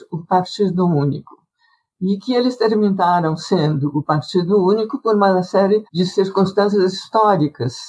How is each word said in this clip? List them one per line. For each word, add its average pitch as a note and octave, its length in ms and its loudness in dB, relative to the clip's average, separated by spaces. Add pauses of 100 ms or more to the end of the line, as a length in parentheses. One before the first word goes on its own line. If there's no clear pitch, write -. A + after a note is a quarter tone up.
(120)
o E3 140 -10
Partido F3+ 640 0
Único. C#3+ 480 -2 (640)
E G3 160 0
que B3 160 -4
eles B3 240 0
terminaram F#3+ 800 2
sendo D3+ 580 0
o D3 80 -2
Partido F3 540 0
Único G#3+ 420 0
por A3+ 160 0
uma G3 280 2
série G3+ 500 0
de F3 140 0
circunstâncias F#3+ 840 0
históricas. F#3+ 840 0 (140)